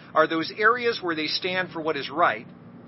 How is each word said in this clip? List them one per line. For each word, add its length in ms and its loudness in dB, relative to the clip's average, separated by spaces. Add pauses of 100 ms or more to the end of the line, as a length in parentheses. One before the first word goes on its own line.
(140)
are 120 6
those 320 -4
areas 420 2
where 140 -2
they 140 -4
stand 420 -4
for 100 -8
what 160 -2
is 140 -6
right. 360 2 (420)